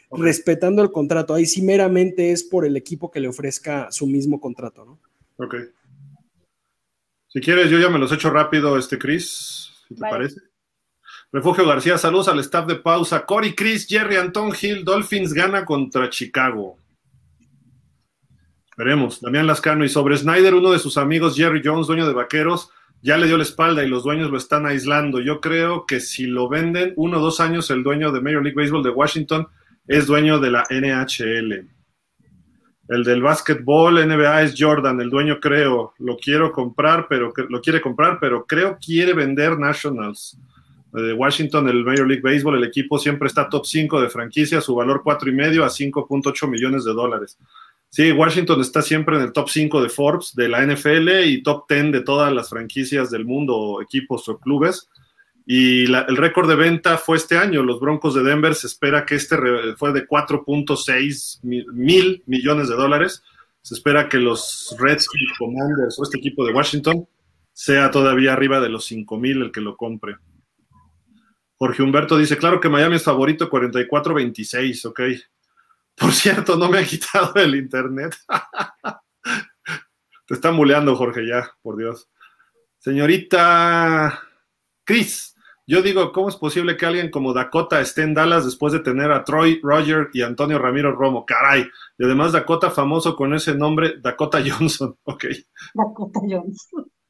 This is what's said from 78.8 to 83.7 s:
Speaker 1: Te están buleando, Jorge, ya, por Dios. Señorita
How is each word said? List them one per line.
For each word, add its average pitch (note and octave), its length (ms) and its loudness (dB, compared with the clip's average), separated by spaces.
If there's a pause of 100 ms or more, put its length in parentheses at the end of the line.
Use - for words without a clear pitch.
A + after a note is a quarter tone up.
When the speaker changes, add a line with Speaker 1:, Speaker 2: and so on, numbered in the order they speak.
Speaker 1:
Te C3 80 -6
están E3 220 0
buleando, C#3+ 400 4
Jorge, A#2+ 300 -4
ya, A#2+ 240 -4 (120)
por G#2+ 140 -10
Dios. A2+ 320 -10 (680)
Señorita E3 1400 2 (600)